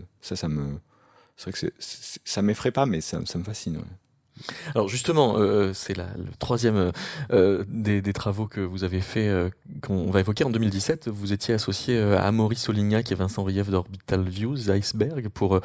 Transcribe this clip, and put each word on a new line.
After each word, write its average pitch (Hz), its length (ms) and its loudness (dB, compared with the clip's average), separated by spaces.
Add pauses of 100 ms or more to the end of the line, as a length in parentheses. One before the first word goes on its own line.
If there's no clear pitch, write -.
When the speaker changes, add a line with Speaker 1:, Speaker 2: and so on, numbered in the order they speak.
(220)
Speaker 1:
ça, - 140 -8
ça 87 120 -4
me, 71 300 -4 (580)
c'est - 80 -18
vrai 92 80 -8
que - 60 -10
c'est, - 200 -4
c'est, - 460 -14
ça - 180 -4
m'effraie 104 300 0
pas, 139 140 2
mais 87 140 0
ça, 78 260 -4
ça - 120 -6
me 87 60 -4
fascine, 95 320 -8
ouais. 76 60 -10 (960)
Speaker 2:
Alors 104 120 2
justement, 123 500 2
euh, 101 340 4
c'est 95 240 -6
la, 90 100 -6 (100)
le 90 220 -8
troisième, 107 540 2 (400)
euh, 98 340 6
des, 104 340 0
des 98 120 0
travaux 104 340 -2
que - 140 -6
vous 92 240 -4
avez 92 160 0
fait, 107 260 -2
euh, 92 240 2 (320)
qu'on 95 300 0
va 98 80 6
évoquer. 107 240 2
En 131 60 0
deux 113 100 0
mille 110 100 2
dix-sept, 98 380 -2
vous 101 240 -4
étiez 107 220 0
associé, 107 420 0
euh, 104 200 4
à 95 120 4
Amaury 110 260 4
Solignac 107 560 0
et 92 60 -2
Vincent 92 260 -2
Rief 95 260 0
d'Orbital 95 600 0
Views, 110 420 -2
Iceberg, 123 580 0
pour, 95 280 2
euh, 90 80 4